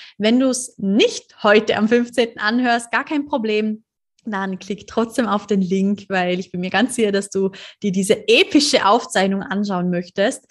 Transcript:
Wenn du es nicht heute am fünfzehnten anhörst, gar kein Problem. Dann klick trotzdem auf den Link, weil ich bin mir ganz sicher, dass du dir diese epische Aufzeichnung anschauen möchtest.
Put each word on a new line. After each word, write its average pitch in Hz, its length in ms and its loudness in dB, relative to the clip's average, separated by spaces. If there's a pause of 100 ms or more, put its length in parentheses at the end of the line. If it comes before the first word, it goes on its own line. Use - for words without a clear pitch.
(180)
Wenn 226 220 4
du 269 80 4
es - 300 -4
nicht 208 680 0
heute 214 320 4
am 208 140 0
fünfzehnten 240 500 0
anhörst, 233 500 0
gar 247 140 0
kein 285 220 -2
Problem. 214 580 -2 (420)
Dann 196 340 -4
klick - 280 -10
trotzdem 233 400 -2
auf 202 200 -2
den 202 120 2
Link, 190 480 0
weil 180 320 -2
ich 185 120 -12
bin 180 100 -8
mir 180 80 -6
ganz 220 260 0
sicher, 208 160 2
dass 196 180 -2
du 190 220 -2 (300)
dir 202 100 -2
diese 190 380 0
epische 285 580 2
Aufzeichnung 196 540 2
anschauen 196 480 -2
möchtest. 180 600 -2